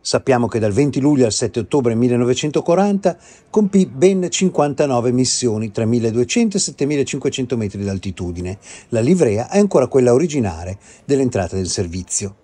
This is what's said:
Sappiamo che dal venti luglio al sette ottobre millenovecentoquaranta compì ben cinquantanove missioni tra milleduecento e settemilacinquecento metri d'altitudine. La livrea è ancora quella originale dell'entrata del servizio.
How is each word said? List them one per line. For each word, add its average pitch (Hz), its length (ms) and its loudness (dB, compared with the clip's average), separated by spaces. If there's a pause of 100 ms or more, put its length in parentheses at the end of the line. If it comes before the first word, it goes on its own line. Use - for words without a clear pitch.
Sappiamo 120 460 0
che 110 140 -2
dal 107 120 2
venti 139 280 0
luglio 135 260 4
al 104 60 0
sette 117 280 -4
ottobre 120 340 0
millenovecentoquaranta 151 1200 0 (320)
compì 196 340 2
ben 170 460 2
cinquantanove 143 840 0
missioni 117 580 -2
tra 117 140 -2
milleduecento 120 720 0
e - 40 -4
settemilacinquecento 135 1000 -2
metri 101 260 -4
d'altitudine. 92 760 -6 (320)
La 113 100 0
livrea 123 500 2
è 196 80 0
ancora 185 300 2
quella 123 260 4
originale 101 640 -2 (260)
dell'entrata 120 520 -2
del 92 120 -4
servizio. 92 760 -6